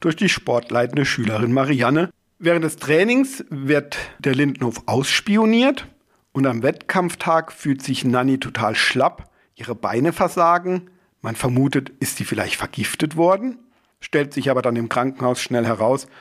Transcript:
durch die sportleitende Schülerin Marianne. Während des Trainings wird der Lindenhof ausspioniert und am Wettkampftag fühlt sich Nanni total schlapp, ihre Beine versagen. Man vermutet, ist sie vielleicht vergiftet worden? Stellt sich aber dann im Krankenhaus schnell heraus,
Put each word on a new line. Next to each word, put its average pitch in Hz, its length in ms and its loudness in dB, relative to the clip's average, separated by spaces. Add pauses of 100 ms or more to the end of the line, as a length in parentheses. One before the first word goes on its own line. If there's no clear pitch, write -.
durch 160 160 0
die 196 100 0
sportleitende 123 800 0
Schülerin 113 480 -2
Marianne. 135 560 2 (280)
Während 170 280 2
des 156 100 -4
Trainings 233 760 2
wird 143 480 -2 (220)
der 139 160 0
Lindenhof 131 520 0
ausspioniert 220 1000 2 (460)
und 135 140 2
am 117 160 -2
Wettkampftag 165 920 0
fühlt 135 280 -2
sich 131 220 -4
Nanni 127 360 2
total 110 360 -2
schlapp, - 560 0 (240)
ihre 117 200 -8
Beine 113 360 0
versagen. 175 800 0 (320)
Man 113 140 -6
vermutet, 131 640 0
ist 127 160 -4
sie - 80 -6
vielleicht - 320 -4
vergiftet - 580 -4
worden? 196 440 2 (400)
Stellt 143 320 -2
sich 135 200 0
aber 127 100 2
dann 120 140 0
im 117 140 -4
Krankenhaus 127 520 0
schnell 120 240 0
heraus, 113 420 0 (140)